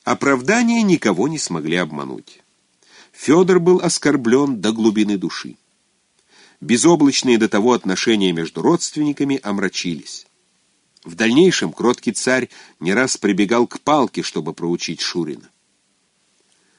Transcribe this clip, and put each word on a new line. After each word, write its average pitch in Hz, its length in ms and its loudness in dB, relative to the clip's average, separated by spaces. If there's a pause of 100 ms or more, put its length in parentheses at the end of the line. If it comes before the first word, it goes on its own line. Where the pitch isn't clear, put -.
Оправдания 202 800 0
никого 117 440 2
не 160 120 -6
смогли 80 380 -4
обмануть. 71 640 -8 (720)
Фёдор 180 460 4
был 180 220 4
оскорблён 139 800 0
до 107 100 0
глубины 107 460 0
души. - 380 -10 (1040)
Безоблачные 131 800 4
до 110 100 2
того 113 240 2
отношения 98 580 0
между 82 300 -6
родственниками 143 800 -2
омрачились. 98 840 -6 (760)
В 82 120 -18
дальнейшем 117 580 2
кроткий 120 380 -2
царь 123 380 -2 (300)
не 87 140 -2
раз 127 240 0
прибегал 104 480 0
к - 140 -10
палке, 139 420 0
чтобы 80 320 -8
проучить 85 480 -6
Шурина. 78 480 -8 (1300)